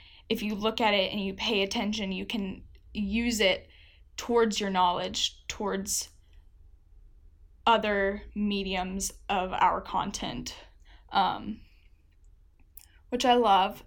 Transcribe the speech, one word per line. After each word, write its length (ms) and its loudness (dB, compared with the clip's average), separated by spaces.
if 140 -2
you 140 -4
look 260 -2
at 120 4
it 180 2
and 120 -4
you 120 -4
pay 260 0
attention, 500 -2
you 140 -6
can 380 -6
use 460 0
it 300 2
towards 420 2
your 100 -2
knowledge, 800 0
towards 640 -4
other 560 2
mediums 760 -2
of 240 0
our 280 4
content, 720 -6
um, 480 -2
which 160 0
I 100 8
love. 520 4